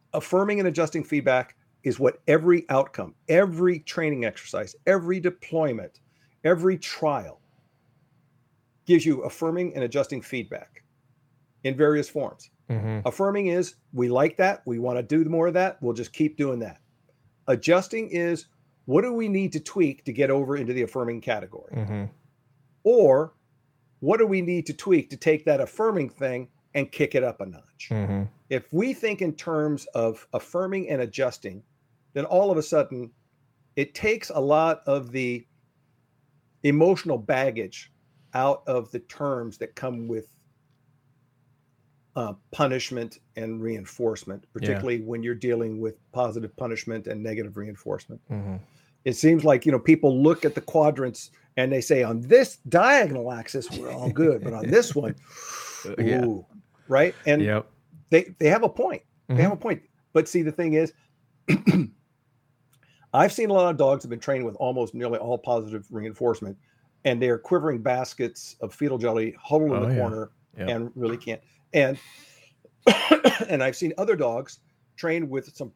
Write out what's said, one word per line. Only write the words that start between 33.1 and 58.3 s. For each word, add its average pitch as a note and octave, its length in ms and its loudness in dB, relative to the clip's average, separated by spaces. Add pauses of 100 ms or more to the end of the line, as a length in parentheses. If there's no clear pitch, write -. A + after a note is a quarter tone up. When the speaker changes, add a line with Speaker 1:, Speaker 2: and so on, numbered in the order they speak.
Speaker 1:
it C#3 180 -4
takes G#3+ 380 -4
a D#3 80 -4
lot D#3 480 2
of C#3 240 -2
the B2 340 -4 (1200)
emotional D3+ 560 2
baggage A2+ 720 -4 (440)
out C3+ 320 0
of B2+ 240 -4
the A#2+ 80 -8
terms A#2+ 580 -8
that - 180 -12
come A#2+ 320 -8
with, A2 240 -8 (1800)
uh, G#2+ 180 -6 (180)
punishment B2+ 680 -4 (160)
and A2+ 260 -10
reinforcement, A2 800 -6
Speaker 2:
Yeah. - 100 -20
Speaker 1:
particularly A2 480 -4
when A#2 220 -8
you're A#2+ 120 -4
dealing A2+ 440 -2
with A2 160 -6 (160)
positive A#2 460 -4
punishment A2+ 500 -8
and G#2+ 160 -8
negative G#2+ 320 -8
reinforcement. G#2 640 -12 (100)
Speaker 2:
Mm-hmm. G2 240 -8 (500)
Speaker 1:
It B2+ 80 -2
seems D#3 320 4
like, C#3 200 6
you D#3 60 4
know, C3 80 4
people C#3+ 420 4
look D#3+ 220 4
at D3 120 0
the - 60 -8
quadrants C#3 680 0 (240)
and C3 160 0
they C3 100 0
say, C3 220 2
"On A2+ 180 -2
this G#3+ 360 6 (100)
diagonal E3+ 640 4
axis, A#2+ 400 -8
we're B2+ 200 -10
all B2+ 180 -6
good, C#3+ 340 4
but A2+ 100 -6
on A2 140 -6
this A3+ 280 4
one, - 260 -2
Speaker 2:
<laughs> - 640 -16
Uh, G2 120 -10
yeah. A#2+ 280 2
Speaker 1:
ooh," G#2 200 -4 (440)
right? C#3 260 4 (100)
And D3+ 160 4
Speaker 2:
Yep. G#2+ 240 0 (440)
Speaker 1:
they, F3+ 300 4